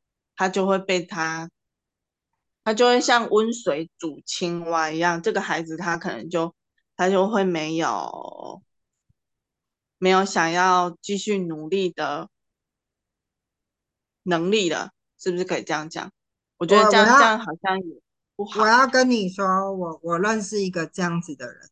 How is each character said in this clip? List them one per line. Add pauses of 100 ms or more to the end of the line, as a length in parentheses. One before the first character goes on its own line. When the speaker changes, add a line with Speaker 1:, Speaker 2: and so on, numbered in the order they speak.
(340)
Speaker 1:
他
就
会
被
他 (1160)
他
就
会
像
温
水
煮
青
蛙
一
样，
这
个
孩
子
他
可
能
就， (420)
他
就
会
没
有， (1400)
没
有
想
要
继
续
努
力
的 (1900)
能
力
了， (280)
是
不
是
可
以
这
样
讲？ (480)
我
觉
得
这
样，
Speaker 2:
我，
我
要，
Speaker 1:
这
样
好 (160)
像
也 (340)
不
好。
Speaker 2:
我
要
跟
你
说， (280)
我，
我
认
识
一
个
这
样
子
的
人，